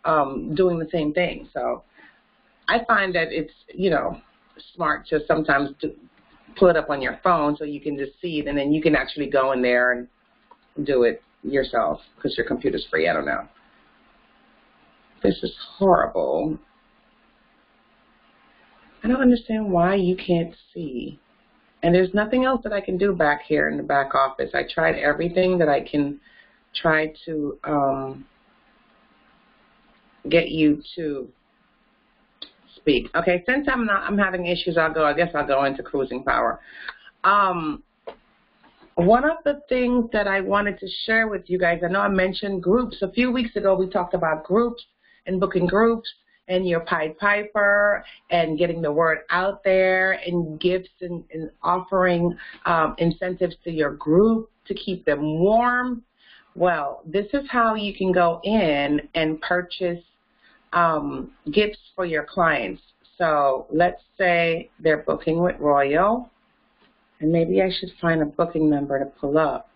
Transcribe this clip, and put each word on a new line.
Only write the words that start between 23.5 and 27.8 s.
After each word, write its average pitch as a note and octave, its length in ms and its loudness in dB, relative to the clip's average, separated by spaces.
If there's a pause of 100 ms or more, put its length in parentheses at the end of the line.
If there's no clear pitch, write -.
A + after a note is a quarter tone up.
in D3 80 -4
the C#3+ 60 -6
back C#3 300 0
office. C3+ 400 0
I C#3 100 -2
tried D#3+ 320 0
everything F3 640 0
that D#3 120 2
I C#3 120 2
can C#3+ 380 -2 (560)
try D#3 380 0 (120)
to, D3 380 -6
um, C3+ 640 -2 (2000)